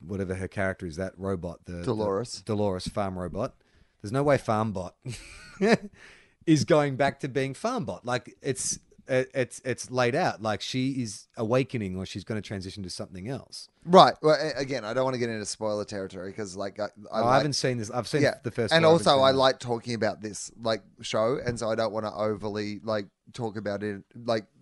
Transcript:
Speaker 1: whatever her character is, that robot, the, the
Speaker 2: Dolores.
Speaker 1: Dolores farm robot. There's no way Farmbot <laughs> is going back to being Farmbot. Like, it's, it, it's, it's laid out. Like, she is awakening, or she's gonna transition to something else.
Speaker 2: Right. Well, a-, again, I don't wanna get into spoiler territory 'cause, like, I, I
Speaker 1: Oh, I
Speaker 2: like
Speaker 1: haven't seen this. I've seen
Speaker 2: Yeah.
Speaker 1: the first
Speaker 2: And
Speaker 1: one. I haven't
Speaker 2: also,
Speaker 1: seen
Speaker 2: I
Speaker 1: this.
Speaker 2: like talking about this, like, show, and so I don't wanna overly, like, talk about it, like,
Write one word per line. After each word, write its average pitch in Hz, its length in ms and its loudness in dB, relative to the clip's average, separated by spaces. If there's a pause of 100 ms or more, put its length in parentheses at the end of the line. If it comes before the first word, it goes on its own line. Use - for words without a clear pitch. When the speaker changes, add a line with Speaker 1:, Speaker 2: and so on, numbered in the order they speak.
Speaker 1:
whatever 92 300 -4
her 92 140 -6
character 95 360 -4
is, 80 120 -8
that 95 200 -6
robot, 90 480 -6
the, 87 80 -12
the 87 100 -8
Speaker 2:
Dolores. 107 580 -2
Speaker 1:
Dolores 101 480 -2
farm 95 280 -4
robot. 90 380 -6 (460)
There's 101 100 -8
no 135 120 0
way 143 140 4
Farmbot 107 540 -2 (680)
<laughs> 208 300 2 (560)
is 156 200 6
going 147 300 4
back 139 260 0
to 147 60 -6
being 135 260 -2
Farmbot. 156 500 -6
Like, 123 380 -4
it's, - 380 -4 (280)
it, 131 260 2
it's, 127 320 -4
it's 123 260 -6
laid 123 240 2
out. 120 260 0
Like, 107 200 -2
she 131 400 -2
is 104 260 -8 (100)
awakening, 113 580 0
or 92 100 -6
she's 95 180 -10
gonna 107 180 -6
transition 95 420 -10
to 90 60 -10
something 92 400 -12
else. - 400 -12 (160)
Speaker 2:
Right. 165 360 10
Well, 151 140 6
a-, 139 240 -2
again, 135 260 -4
I 110 80 -4
don't 131 120 2
wanna 131 120 -2
get 117 120 0
into 107 160 -6
spoiler 104 400 -4
territory 95 480 -8
'cause, 98 220 -8
like, 98 240 -8
I, 104 60 -2
I - 20 -6
Speaker 1:
Oh, 104 240 -16
I 110 100 -2
Speaker 2:
like 120 160 4
Speaker 1:
haven't 143 160 0
seen 127 240 -2
this. 107 140 -6
I've 120 160 -4
seen 147 160 0
Speaker 2:
Yeah. 123 200 2
Speaker 1:
the 120 80 -6
first 117 220 -2
Speaker 2:
And 165 100 6
Speaker 1:
one. 160 60 8
I 165 40 10
haven't 170 140 4
Speaker 2:
also, 143 120 8
Speaker 1:
seen 135 60 6
Speaker 2:
I 135 60 8
Speaker 1:
this. 135 80 4
Speaker 2:
like 131 200 4
talking 120 340 -4
about 104 280 -2
this, 104 300 -10 (100)
like, 113 220 -2 (180)
show, 113 440 0
and 120 140 -4
so 113 100 -2
I 110 60 0
don't 110 180 0
wanna 107 220 -4
overly, 104 680 -4
like, 107 240 -4 (260)
talk 110 240 -6
about 101 260 -6
it, 101 200 -6 (120)
like, 113 300 -2 (160)